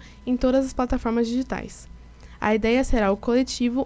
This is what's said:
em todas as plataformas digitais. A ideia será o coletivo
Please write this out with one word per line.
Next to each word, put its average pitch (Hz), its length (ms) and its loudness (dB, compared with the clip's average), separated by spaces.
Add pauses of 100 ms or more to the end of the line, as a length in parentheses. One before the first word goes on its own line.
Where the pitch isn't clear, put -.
(260)
em 247 120 0
todas 262 260 2
as 262 80 -6
plataformas 240 560 0
digitais. - 580 -6 (540)
A 214 140 2
ideia 226 280 2
será 214 300 2
o 202 40 0
coletivo 247 680 0